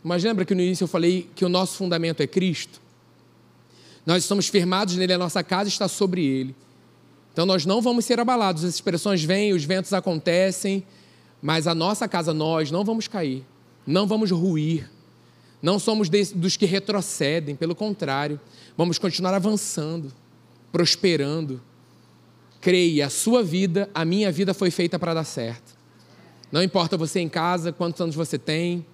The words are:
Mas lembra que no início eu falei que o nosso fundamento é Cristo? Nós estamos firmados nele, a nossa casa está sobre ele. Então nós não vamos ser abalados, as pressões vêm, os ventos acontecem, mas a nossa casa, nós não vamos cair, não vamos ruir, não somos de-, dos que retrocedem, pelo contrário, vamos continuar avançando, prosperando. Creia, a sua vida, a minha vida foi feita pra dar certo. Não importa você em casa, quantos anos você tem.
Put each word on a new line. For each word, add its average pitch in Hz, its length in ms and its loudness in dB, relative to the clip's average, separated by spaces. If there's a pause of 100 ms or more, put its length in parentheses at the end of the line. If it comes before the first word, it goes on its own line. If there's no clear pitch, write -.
Mas 170 220 0
lembra 214 200 2
que 185 120 0
no 180 60 2
início 180 240 2
eu - 20 -6
falei 175 480 2
que 185 100 0
o 180 40 0
nosso 185 260 2
fundamento 165 460 -2
é 135 60 2
Cristo? - 540 -2 (1200)
Nós 170 180 2
estamos 202 240 0
firmados 180 480 2
nele, 185 180 2
a 180 40 2
nossa 180 260 -2
casa 190 260 -2
está 190 180 -2
sobre 185 380 0
ele. 131 300 -2 (760)
Então 170 140 0
nós 185 200 2
não 202 160 2
vamos 240 240 2
ser 240 140 2
abalados, 220 440 0
as 175 180 -4
pressões 175 420 0
vêm, 196 300 2
os 160 100 0
ventos 185 300 -2
acontecem, 185 920 0 (580)
mas 160 260 0
a 165 80 0
nossa 196 320 -2
casa, 170 260 -2
nós 156 380 0
não 185 120 -2
vamos 226 240 -2
cair, 135 380 -4 (400)
não 185 220 2
vamos 214 240 0
ruir, 160 580 0 (720)
não 180 160 2
somos 214 320 0
de-, 196 240 2
dos 180 240 0
que 208 80 4
retrocedem, 165 880 -2
pelo 165 200 -2
contrário, 147 640 -4 (360)
vamos 170 220 0
continuar 185 360 0
avançando, 170 800 -2 (600)
prosperando. 151 840 0 (1000)
Creia, 170 460 4
a 135 40 -4
sua 233 320 2
vida, 185 520 0
a 165 100 -2
minha 190 260 2
vida 180 240 0
foi 185 160 2
feita 170 300 -2
pra 170 140 -2
dar 160 100 -2
certo. 120 500 -8 (800)
Não 151 100 2
importa 180 360 2
você 160 240 -2
em 160 80 -2
casa, 170 420 -2
quantos 170 300 -4
anos 165 120 -2
você 156 240 -4
tem. 170 560 -2